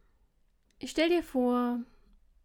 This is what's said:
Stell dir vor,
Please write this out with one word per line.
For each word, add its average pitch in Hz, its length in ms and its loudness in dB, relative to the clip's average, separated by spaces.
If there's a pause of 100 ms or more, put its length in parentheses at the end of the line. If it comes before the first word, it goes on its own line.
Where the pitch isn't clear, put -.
(840)
Stell 311 240 0
dir 330 160 2
vor, 247 560 0 (640)